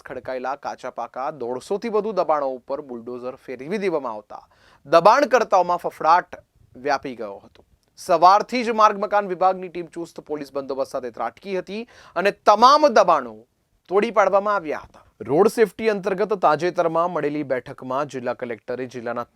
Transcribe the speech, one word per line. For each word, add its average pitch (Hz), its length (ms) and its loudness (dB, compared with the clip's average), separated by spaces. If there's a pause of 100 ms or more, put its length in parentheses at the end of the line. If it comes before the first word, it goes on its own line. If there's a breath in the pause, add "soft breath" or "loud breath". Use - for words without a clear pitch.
ખડકાયેલા 131 440 -8 (140)
કાચા 117 320 -10
પાકા 120 260 -10 (160)
દોઢસોથી 127 560 -6
વધુ 214 220 -2
દબાણો 147 400 0
ઉપર 135 200 -8 (120)
બુલડોઝર 123 440 -12 (140)
ફેરવી 139 380 -8
દેવામાં 135 340 -4
આવતા - 240 -20 (420 soft breath)
દબાણકર્તાઓમાં 190 1000 4
ફફડાટ 165 540 0 (460)
વ્યાપી 135 360 -4
ગયો 101 200 -12
હતો. - 240 -20 (320)
સવારથી 196 720 4
જ 220 140 -4
માર્ગ 208 200 2
મકાન 202 300 -2
વિભાગની 185 400 -2
ટીમ 170 240 -12
ચુસ્ત 160 320 -14
પોલીસ 147 260 -10
બંદોબસ્ત 135 400 -6
સાથે 123 220 -10
ત્રાટકી 180 420 -8
હતી 208 240 -12 (320 soft breath)
અને 190 200 0 (140)
તમામ 269 480 8
દબાણો 143 400 2 (520)
તોડી 208 280 0
પાડવામાં 202 400 2
આવ્યા 143 300 -8
હતા. - 180 -20 (220)
રોડ 170 240 4
સેફટી 220 400 0
અંતર્ગત 196 380 -4 (120)
તાજેતરમાં 165 720 0
મળેલી 151 340 -4
બેઠકમાં 127 640 -6
જિલ્લા 123 300 -6
કલેક્ટરે 123 500 -10
જિલ્લાના 120 320 -8 (120)